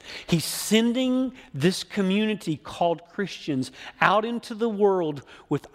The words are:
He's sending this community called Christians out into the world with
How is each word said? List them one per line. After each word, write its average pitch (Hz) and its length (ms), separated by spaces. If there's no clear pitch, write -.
He's 165 180
sending 254 880
this 160 320
community 196 720
called 170 520
Christians - 640
out 190 240
into 233 300
the 226 140
world 190 540
with 143 240